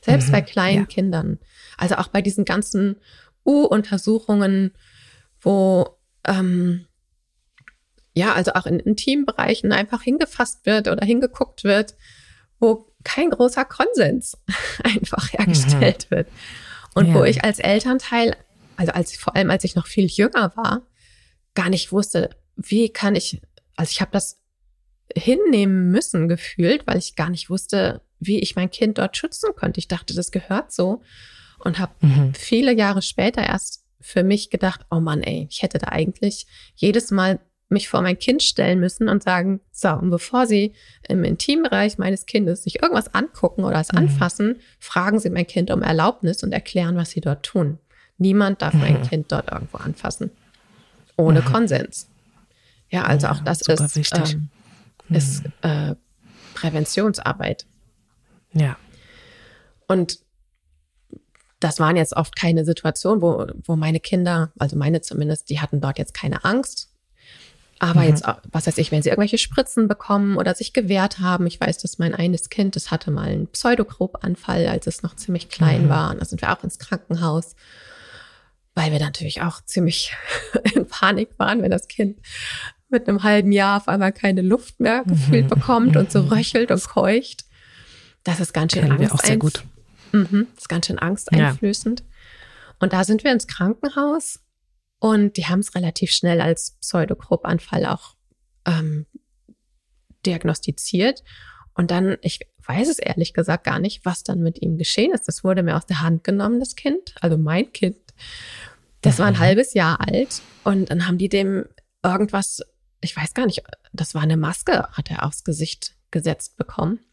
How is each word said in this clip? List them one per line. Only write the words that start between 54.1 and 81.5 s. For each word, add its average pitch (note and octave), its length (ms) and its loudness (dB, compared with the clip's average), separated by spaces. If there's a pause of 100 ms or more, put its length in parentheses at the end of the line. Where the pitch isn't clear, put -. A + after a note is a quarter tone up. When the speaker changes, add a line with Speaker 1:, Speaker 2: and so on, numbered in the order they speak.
Speaker 1:
ähm, D3+ 160 -6 (600)
Speaker 2:
Mhm. E3 60 2
Speaker 1:
ist, C#3 280 0 (180)
äh, D3+ 340 -2 (600)
Präventionsarbeit. - 1120 -4 (880)
Speaker 2:
Ja. D3 240 0 (1080)
Speaker 1:
Und F3+ 320 0 (1400)
das D3+ 200 -2
waren D#3+ 180 4
jetzt D#3+ 180 0
oft - 200 -4
keine E3 300 2
Situationen, E3+ 560 0
wo, E3 240 0 (200)
wo E3 100 -2
meine D#3+ 240 0
Kinder, F3 580 0
also C#3+ 180 -2
meine D3+ 260 0
zumindest, D3+ 480 -4
die D3+ 100 -2
hatten D3 220 -2
dort C#3 160 -2
jetzt - 160 -6
keine - 320 -6
Angst. - 440 -2 (920)
Aber E3+ 220 4
Speaker 2:
Mhm. C3 60 4
Speaker 1:
jetzt, D3+ 180 2 (260)
was - 160 -2
weiß E3 100 -2
ich, D#3+ 140 -2
wenn D3+ 100 0
sie D3 80 0
irgendwelche G#3 280 0
Spritzen - 500 0
bekommen G3+ 500 0
oder F3+ 160 0
sich - 200 -8
gewehrt G3 460 0
haben. F3+ 280 0
Ich - 120 -6
weiß, - 200 -2
dass - 180 -10
mein E3+ 160 0
eines F3 360 -2
Kind, G3 260 -2
das - 160 -8
hatte - 180 -4
mal B2 200 -2
einen G2+ 180 -2
Pseudogrupp-Anfall, F#3 1200 -2
als - 200 -4
es - 140 -8
noch - 140 -8
ziemlich - 340 -6
klein D3+ 360 2
Speaker 2:
Mhm. C#3+ 40 6
Speaker 1:
war. D#3 220 0
Und - 100 -8
da - 40 -6
sind - 160 -8
wir - 100 -2
auch - 120 -4
ins - 140 -8
Krankenhaus, E3 800 -4 (1200)
weil D#3+ 160 0
wir D3 80 0
natürlich D3 420 -6
auch E3+ 240 -4
ziemlich - 480 -2 (500)
<laughs> G#3 120 2
in A3 120 0
Panik G3 500 0
waren, G#3 240 0